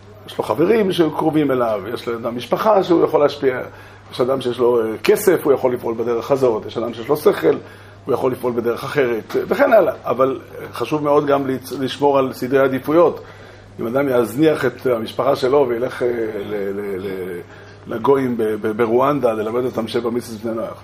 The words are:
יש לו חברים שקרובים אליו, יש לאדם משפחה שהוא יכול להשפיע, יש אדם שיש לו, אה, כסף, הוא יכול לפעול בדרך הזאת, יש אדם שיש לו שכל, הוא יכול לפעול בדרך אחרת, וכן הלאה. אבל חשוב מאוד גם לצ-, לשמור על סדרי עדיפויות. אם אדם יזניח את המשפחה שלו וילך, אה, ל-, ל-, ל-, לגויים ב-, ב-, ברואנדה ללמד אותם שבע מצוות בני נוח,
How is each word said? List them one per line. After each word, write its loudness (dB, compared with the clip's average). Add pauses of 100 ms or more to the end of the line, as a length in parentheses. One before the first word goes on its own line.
(260)
יש -18
לו -2
חברים 2
שקרובים 2
אליו, 0 (120)
יש -8
לאדם -4
משפחה 2
שהוא 4
יכול 4
להשפיע, 0 (520)
יש -4
אדם 0
שיש -4
לו, 4
אה, -2
כסף, 2
הוא 4
יכול 2
לפעול -4
בדרך -2
הזאת, 2
יש -10
אדם -4
שיש -10
לו 2
שכל, 2 (500)
הוא 0
יכול 0
לפעול -4
בדרך -2
אחרת, -2 (120)
וכן 2
הלאה. 6 (100)
אבל 0 (320)
חשוב -4
מאוד 4
גם 2
לצ-, -6
לשמור 2
על 0
סדרי 0
עדיפויות. 2 (600)
אם -6
אדם -2
יזניח 2
את -2
המשפחה 0
שלו 2
וילך, -4
אה, 2 (360)
ל-, -6
ל-, -6
ל-, -8 (460)
לגויים 0
ב-, -2
ב-, -2
ברואנדה 2
ללמד -2
אותם -4
שבע -4
מצוות -6
בני -6
נוח, -8